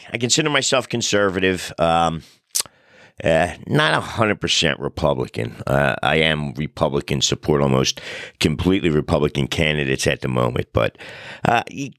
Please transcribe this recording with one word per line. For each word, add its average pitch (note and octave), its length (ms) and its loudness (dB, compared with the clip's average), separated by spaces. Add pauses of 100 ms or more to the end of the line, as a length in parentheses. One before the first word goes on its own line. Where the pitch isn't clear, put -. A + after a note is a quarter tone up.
(120)
I A#2 60 -4
consider B2 320 0
myself C3+ 380 0
conservative. F#2+ 880 0
Um, E2 440 2 (1000)
uh, E2 320 2 (120)
not D3+ 260 2
a D3 80 0
hundred G#2+ 400 -2
percent E2 400 0
Republican. B1+ 760 -2 (120)
Uh, C#2 360 2
I D2+ 140 2
am D2+ 380 0
Republican, D2 640 -2
support - 400 0
almost C2+ 400 2 (380)
completely F2 500 2
Republican D2 580 0
candidates D2 600 0
at C#2 160 0
the C2+ 60 -4
moment, B1 440 -2
but, A1 240 0 (480)
uh, A#2 260 4
you C3+ 280 -10